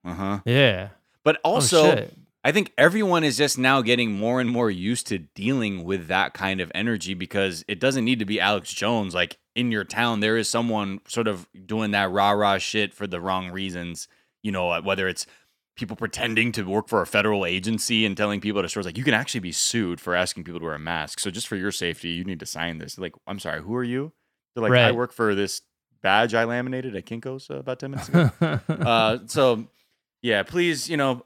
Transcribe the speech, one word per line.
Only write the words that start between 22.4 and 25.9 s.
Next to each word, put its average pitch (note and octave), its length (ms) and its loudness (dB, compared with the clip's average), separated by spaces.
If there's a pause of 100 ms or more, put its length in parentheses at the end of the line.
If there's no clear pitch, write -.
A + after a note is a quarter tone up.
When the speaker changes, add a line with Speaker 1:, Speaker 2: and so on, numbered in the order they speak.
Speaker 1:
sign D#2+ 320 -6
this." - 180 -14
Like, F#2 160 -10 (140)
"I'm G2+ 100 -10
sorry, D#2 240 -8
who G2 140 -6
are B2+ 80 -4
you?" C3 300 -6 (420)
They're A#2 80 -2
like, G#2+ 80 4
"I B2 160 8
Speaker 2:
Right. A2 80 2
Speaker 1:
work A#2+ 180 -2
for A2 220 2
this G2 260 -2 (400)